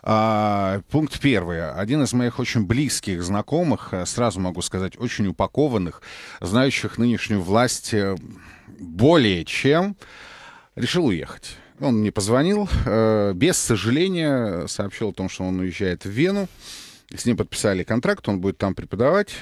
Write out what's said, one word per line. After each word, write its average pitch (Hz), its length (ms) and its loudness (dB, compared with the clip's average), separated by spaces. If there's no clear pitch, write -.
А, 107 840 2
пункт 151 320 -2
первый. 85 500 0
Один 113 320 0
из 117 80 0
моих 123 280 0
очень 117 260 0
близких 104 580 -2
знакомых, 107 680 -2
э, 90 120 -4
сразу 107 360 -2
могу 90 200 -4
сказать, 92 380 -6
очень 117 280 -2
упакованных, 98 720 0
знающих 117 560 0
нынешнюю 110 440 2
власть, 110 520 0
э, 98 240 0
более 101 680 4
чем, 175 500 2
решил - 300 0
уехать. - 500 -4
Он 127 200 2
мне 104 120 2
позвонил, 147 560 2
э, 110 480 4
без 139 240 2
сожаления 123 1120 0
сообщил 101 440 -6
о - 20 -14
том, 92 160 -4
что - 160 -6
он 92 140 -2
уезжает 92 440 -4
в 98 60 -8
Вену. 180 400 0
С - 120 -10
ним 120 100 4
подписали 98 480 0
контракт, 151 460 -2
он 98 100 0
будет 92 180 0
там 98 160 -2
преподавать. 139 680 0